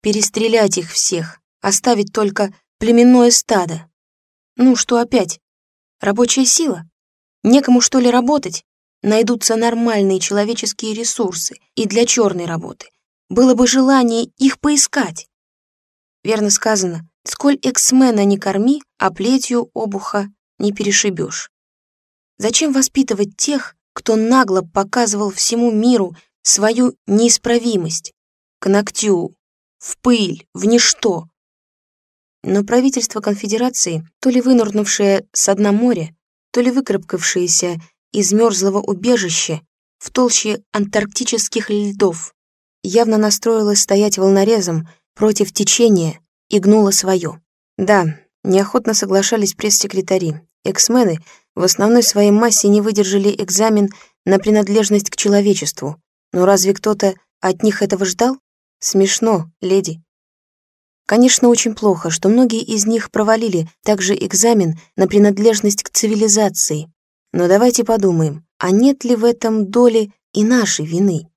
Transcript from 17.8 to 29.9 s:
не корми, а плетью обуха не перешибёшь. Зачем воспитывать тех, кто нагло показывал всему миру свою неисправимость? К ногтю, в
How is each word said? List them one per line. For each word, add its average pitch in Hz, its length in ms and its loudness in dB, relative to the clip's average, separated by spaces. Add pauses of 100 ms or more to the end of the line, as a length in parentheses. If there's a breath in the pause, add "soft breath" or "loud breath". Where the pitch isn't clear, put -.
не 202 120 2
корми, 208 460 -2 (140)
а 190 120 0
плетью 240 640 -2
обуха 202 540 -6 (320)
не 202 140 -2
перешибёшь. 202 760 -4 (880)
Зачем 233 360 -2
воспитывать 254 640 -2
тех, - 400 -6 (160)
кто - 240 -2
нагло 220 440 2
показывал 202 680 -4
всему 233 400 -2
миру 214 420 0 (280 loud breath)
свою 233 560 0 (100)
неисправимость? 226 1040 0 (460)
К - 80 -4
ногтю, 196 680 -2 (440)
в - 220 -16